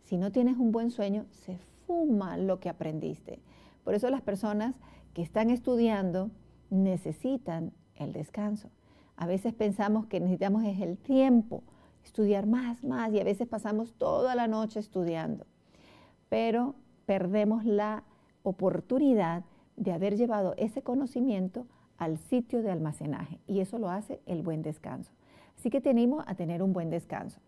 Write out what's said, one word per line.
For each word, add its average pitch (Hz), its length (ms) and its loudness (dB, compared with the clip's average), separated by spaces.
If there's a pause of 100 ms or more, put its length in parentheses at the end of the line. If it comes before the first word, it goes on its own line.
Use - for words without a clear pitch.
Si 185 120 -4
no 190 140 0
tienes 240 280 2
un 233 140 4
buen 233 180 0
sueño, 202 400 -2
se - 280 -14 (280)
fuma 220 500 0
lo 185 240 0
que 185 80 -6
aprendiste. 156 720 -6 (440)
Por 196 100 0
eso 214 160 0
las 269 120 -2
personas 208 520 -2 (400)
que 170 80 -4
están 220 280 0
estudiando 220 800 2 (400)
necesitan 185 1000 0 (240)
el 147 160 -6
descanso. 208 580 -6 (460)
A 170 100 -4
veces 190 260 -2
pensamos 214 540 0
que 180 140 -2
necesitamos 190 440 2
es 202 160 -2
el 175 160 -4
tiempo, 262 680 4 (420)
estudiar 208 420 0
más, 240 380 0
más, 240 280 -2
y 208 80 2
a - 40 -2
veces 202 220 0
pasamos 220 480 -4
toda 247 400 0
la 240 140 0
noche 220 320 -2
estudiando. 165 680 -4 (800)
Pero 233 460 0 (320)
perdemos 208 580 2
la 214 400 0 (380)
oportunidad 190 1000 2 (320)
de 190 160 -2
haber 196 240 0
llevado 220 400 2
ese 226 260 -4
conocimiento 240 840 -2 (320)
al 160 180 -2
sitio 240 460 -2
de 208 80 -2
almacenaje, 156 760 -6
y 190 140 0
eso 196 180 -4
lo 196 120 -2
hace 202 340 -8
el 165 180 -4
buen 160 200 -2
descanso. - 500 -10 (460)
Así 247 100 -4
que 269 140 0
te 285 80 4
animo 240 360 4
a 190 80 -6
tener 170 280 -2
un 190 100 2
buen 165 160 -2
descanso. 165 600 -6